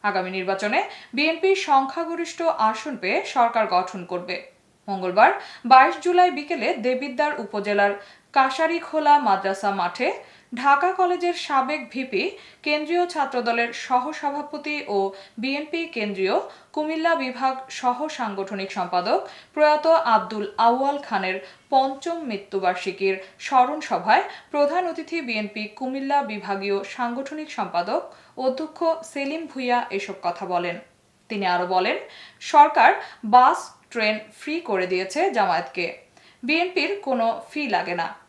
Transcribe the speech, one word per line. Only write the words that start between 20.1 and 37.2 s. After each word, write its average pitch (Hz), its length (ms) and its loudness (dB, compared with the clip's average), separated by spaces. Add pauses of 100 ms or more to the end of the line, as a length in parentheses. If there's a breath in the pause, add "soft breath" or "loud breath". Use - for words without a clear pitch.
আব্দুল 208 300 0 (220)
আউয়াল 269 300 2 (100)
খানের 190 300 -2 (360 loud breath)
পঞ্চম 277 440 0 (120)
মৃত্যুবার্ষিকীর 190 840 -2 (300 loud breath)
স্মরণ 269 340 4 (100)
সভায় 214 340 4 (300 loud breath)
প্রধান 294 380 2
অতিথি 320 260 -8 (100)
বিএনপি 214 360 -6 (160)
কুমিল্লা 269 400 -2 (120)
বিভাগীয় 196 460 -4 (180)
সাংগঠনিক 269 640 -6
সম্পাদক 185 440 -2 (440 loud breath)
অধ্যক্ষ 277 340 -4 (320)
সেলিম 294 400 -6
ভুঁইয়া 247 280 0 (180)
এসব 196 180 -8 (100)
কথা 175 280 -4
বলেন। 175 220 -2 (540)
তিনি 202 240 -4
আরও 180 120 0 (100)
বলেন, 202 220 2 (560 loud breath)
সরকার 294 380 8 (420 loud breath)
বাস, 254 260 8 (320)
ট্রেন 214 240 0 (240)
ফ্রি 302 160 -6 (140)
করে 185 220 0
দিয়েছে 190 280 -2 (160)
জামায়াতকে। 180 500 0 (580 soft breath)
বিএনপির 330 480 0 (160)
কোনো 233 200 0 (220)